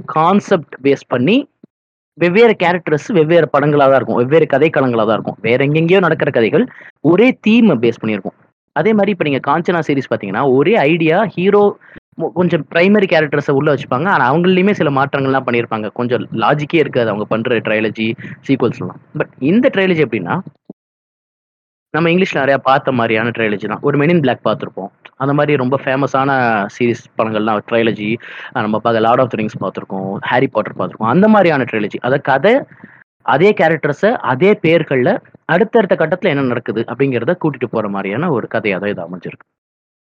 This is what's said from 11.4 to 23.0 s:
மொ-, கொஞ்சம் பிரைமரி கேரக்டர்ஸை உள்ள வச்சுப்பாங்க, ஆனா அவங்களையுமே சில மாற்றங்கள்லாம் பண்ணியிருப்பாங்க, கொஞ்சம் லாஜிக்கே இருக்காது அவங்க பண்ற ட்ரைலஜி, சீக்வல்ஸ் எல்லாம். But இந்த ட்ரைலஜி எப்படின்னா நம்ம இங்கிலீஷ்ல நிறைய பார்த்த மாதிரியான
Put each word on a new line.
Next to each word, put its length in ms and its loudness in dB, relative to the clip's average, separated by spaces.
மொ-, 160 -4
கொஞ்சம் 320 0
பிரைமரி 420 2
கேரக்டர்ஸை 440 0
உள்ள 180 2
வச்சுப்பாங்க, 380 -2
ஆனா 180 2
அவங்களையுமே 460 2
சில 180 0
மாற்றங்கள்லாம் 560 -2
பண்ணியிருப்பாங்க, 460 -4
கொஞ்சம் 320 -4
லாஜிக்கே 440 0
இருக்காது 320 0
அவங்க 160 -4
பண்ற 340 -2
ட்ரைலஜி, 480 -2
சீக்வல்ஸ் 380 -2
எல்லாம். 200 -12
But 140 -6
இந்த 300 2
ட்ரைலஜி 340 0
எப்படின்னா 320 -4
நம்ம 160 2
இங்கிலீஷ்ல 300 0
நிறைய 180 2
பார்த்த 340 2
மாதிரியான 380 0